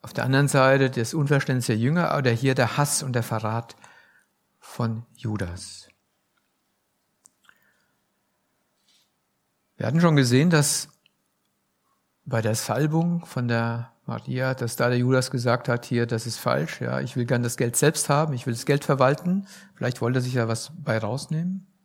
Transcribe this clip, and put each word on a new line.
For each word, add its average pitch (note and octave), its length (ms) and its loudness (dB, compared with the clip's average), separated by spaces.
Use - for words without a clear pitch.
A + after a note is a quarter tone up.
Auf - 120 -16
der A#2 100 -4
anderen C3+ 240 4
Seite C3+ 420 4
das A#2 240 -4
Unverständnis C3+ 520 0
der A2+ 120 0
Jünger D3+ 400 0
oder B2+ 140 2
hier C3 240 2
der B2+ 220 2
Hass - 260 0
und C3 100 -6
der A#2 100 0
Verrat A2 520 -4
von A2+ 460 -6
Judas. F#2+ 760 -10
Wir - 120 -6
hatten D3 120 0
schon E3+ 160 6
gesehen, C3+ 340 6
dass D3 380 2
bei A#2+ 180 0
der A2 140 0
Salbung D#3+ 720 0
von B2 240 -4
der A#2 420 -2
Maria, B2+ 480 -4
dass B2 240 -6
da B2 100 2
der B2 120 2
Judas B2+ 320 2
gesagt A#2+ 360 0
hat, A#2+ 180 -2
"Hier, A#2+ 220 0
das A#2 180 -4
ist A2+ 120 -8
falsch, C3+ 420 -2
ja, B2 220 -4
ich C3+ 160 -6
will A#2+ 80 -2
gern A#2+ 180 0
das A#2+ 140 -4
Geld A#2+ 180 -2
selbst - 320 2
haben, D3+ 260 2
ich B2 120 -6
will A#2+ 80 -2
das A#2 120 -8
Geld C#3+ 200 0
verwalten." D3 600 2
Vielleicht B2 240 -4
wollte B2 200 0
er - 20 -2
sich B2+ 120 -4
ja A#2 140 0
was A2+ 300 -4
bei B2 200 -2
rausnehmen. D#3 680 -4